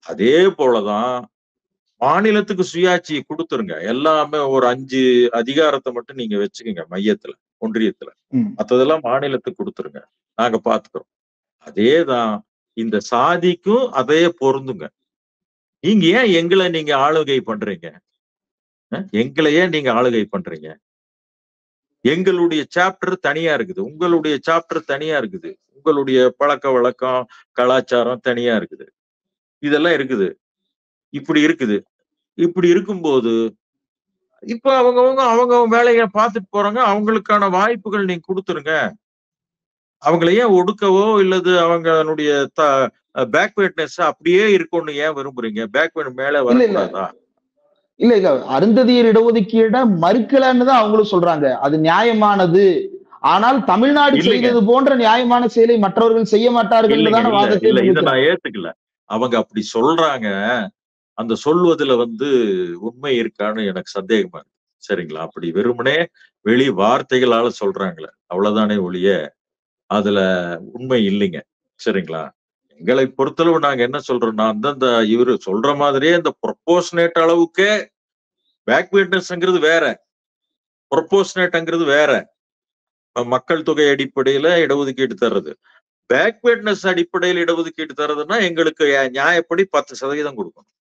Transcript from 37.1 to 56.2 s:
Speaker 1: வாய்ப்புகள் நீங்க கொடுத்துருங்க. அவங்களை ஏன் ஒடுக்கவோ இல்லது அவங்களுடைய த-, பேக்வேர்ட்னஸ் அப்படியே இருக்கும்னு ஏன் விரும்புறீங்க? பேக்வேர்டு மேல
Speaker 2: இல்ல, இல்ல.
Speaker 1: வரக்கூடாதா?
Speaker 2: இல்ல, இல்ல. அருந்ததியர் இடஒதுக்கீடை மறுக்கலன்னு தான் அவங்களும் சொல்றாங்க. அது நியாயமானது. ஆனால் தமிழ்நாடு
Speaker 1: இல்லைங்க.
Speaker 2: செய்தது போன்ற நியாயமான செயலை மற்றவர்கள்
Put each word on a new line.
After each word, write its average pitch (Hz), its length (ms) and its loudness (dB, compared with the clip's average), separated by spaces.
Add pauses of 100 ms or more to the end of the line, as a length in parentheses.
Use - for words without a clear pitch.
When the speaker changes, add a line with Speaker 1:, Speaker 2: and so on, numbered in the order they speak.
Speaker 1:
வாய்ப்புகள் 196 640 -2
நீங்க 175 160 -8
கொடுத்துருங்க. 165 460 -6 (1300)
அவங்களை 165 320 2
ஏன் 226 200 4
ஒடுக்கவோ 196 500 2 (140)
இல்லது 185 400 2
அவங்களுடைய 160 720 0 (220)
த-, 135 360 0 (420)
பேக்வேர்ட்னஸ் 185 720 -2
அப்படியே 165 500 2
இருக்கும்னு 165 440 -2
ஏன் 151 200 -2
விரும்புறீங்க? 123 520 -8
பேக்வேர்டு 147 460 -4
மேல 135 280 -4
Speaker 2:
இல்ல, 123 240 4
இல்ல. 202 140 0
Speaker 1:
வரக்கூடாதா? 92 260 -6 (920)
Speaker 2:
இல்ல, 233 160 4
இல்ல. 190 140 2 (180)
அருந்ததியர் 226 600 4
இடஒதுக்கீடை 226 720 2 (160)
மறுக்கலன்னு 247 680 2
தான் 262 160 4
அவங்களும் 214 300 0
சொல்றாங்க. 170 360 2 (100)
அது 143 200 0
நியாயமானது. 196 840 2 (580)
ஆனால் 214 420 2
தமிழ்நாடு 277 520 2
Speaker 1:
இல்லைங்க. 240 160 2
Speaker 2:
செய்தது 240 340 2
போன்ற 262 300 4
நியாயமான 240 520 2
செயலை 233 300 4
மற்றவர்கள் 220 560 2